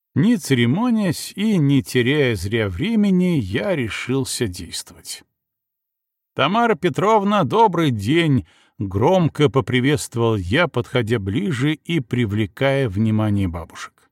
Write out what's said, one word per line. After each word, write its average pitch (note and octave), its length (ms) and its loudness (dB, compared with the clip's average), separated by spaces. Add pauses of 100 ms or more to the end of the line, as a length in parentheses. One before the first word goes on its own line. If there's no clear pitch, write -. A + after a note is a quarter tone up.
(140)
Не G#3+ 220 2
церемонясь F#3 960 0
и G3+ 240 0
не C#3 240 4
теряя B2+ 540 0
зря G2+ 320 -2
времени, F3+ 720 0
я C#3+ 340 -4
решился B2+ 720 -4
действовать. - 800 -14 (1080)
"Тамара G#3+ 420 2
Петровна, G3 640 0
добрый E3+ 480 2
день!" B2+ 560 2 (340)
Громко C#3 680 2
поприветствовал A#2+ 840 0
я, G#2+ 320 0
подходя B2 540 -2
ближе C3+ 540 -2
и E3 260 -4
привлекая B2 880 -2
внимание G#2+ 580 0
бабушек. - 640 -12